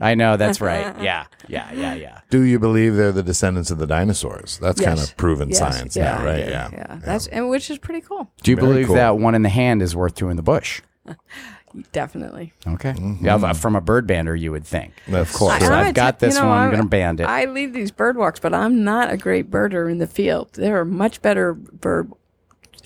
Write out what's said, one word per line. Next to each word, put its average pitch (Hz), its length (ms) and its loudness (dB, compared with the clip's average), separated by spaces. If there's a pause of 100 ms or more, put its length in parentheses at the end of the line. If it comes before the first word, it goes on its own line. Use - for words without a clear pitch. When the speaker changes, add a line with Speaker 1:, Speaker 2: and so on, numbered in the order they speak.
Speaker 1:
I 113 120 4
know. 113 220 4
That's 104 240 2
Speaker 2:
<laughs> - 0 -
Speaker 1:
right. 95 400 -2
Yeah. 87 240 -4 (240)
Yeah, 58 240 -10
yeah, 82 220 -6
yeah. 71 340 -16
Speaker 3:
Do 131 140 4
you 123 160 4
believe 110 360 4
they're 101 180 4
the 95 100 0
descendants 90 480 0
of 82 80 -4
the 78 80 -2
dinosaurs? 80 720 -2
That's 92 220 -2
Speaker 2:
Yes. 190 80 2
Speaker 3:
kind 80 120 0
of 71 160 -6
proven 73 320 0
Speaker 2:
Yes. - 100 0
Speaker 3:
science 64 380 -4
Speaker 2:
Yeah, - 220 0
Speaker 3:
now, - 80 -4
right? 78 140 -2
Speaker 2:
yeah, - 100 -6
Speaker 3:
Yeah. 64 220 -6
Speaker 2:
yeah. - 180 -14
Speaker 3:
Yeah. - 120 -16
Speaker 2:
That's, 196 260 -6
and 240 200 -6
which 269 220 -4
is 285 80 -10
pretty 330 240 -10
cool. 381 260 -10 (140)
Speaker 1:
Do - 80 2
you 127 60 4
Speaker 3:
Very 131 120 2
Speaker 1:
believe 131 200 4
Speaker 3:
cool. 92 80 4
Speaker 1:
that 117 200 4
one 113 180 2
in 110 80 4
the 101 60 4
hand 117 320 2
is 87 160 0
worth 87 200 0
two 92 120 -4
in 87 80 -2
the 85 60 -4
bush? - 400 -2 (1080)
Speaker 2:
Definitely. 156 600 -10 (140)
Speaker 1:
Okay. 98 260 -4
Speaker 3:
Mm-hmm. 98 320 -4
Speaker 1:
Yeah, 104 280 4
from 104 240 0
a 95 40 2
bird 110 260 2
bander, 82 320 0
you 82 140 -4
would 76 140 -8
think. - 260 -6 (180)
Speaker 3:
Of 85 220 0
course. - 320 2
Speaker 1:
So - 80 4
Speaker 2:
I, - 80 4
Speaker 1:
I've 101 80 4
Speaker 2:
I - 40 0
Speaker 1:
got 127 280 2
Speaker 2:
t-, - 60 4
you - 60 4
Speaker 1:
this 277 60 0
Speaker 2:
know, 285 100 2
Speaker 1:
one. 104 100 4
I'm 101 100 4
Speaker 2:
I, - 80 2
Speaker 1:
gonna 107 120 2
band 87 320 2
it. 82 40 0
Speaker 2:
I 254 220 0
lead 269 280 -4
these 208 160 -4
bird 240 260 0
walks, 190 240 -2
but 170 140 -2
I'm 220 300 2
not 226 280 0
a - 40 -2
great 185 340 -2
birder 196 400 -2
in 170 80 -2
the 165 80 -2
field. 170 480 -2
There 208 260 0
are 165 60 0
much 196 360 -2
better 190 320 2
bird - 580 -4 (720)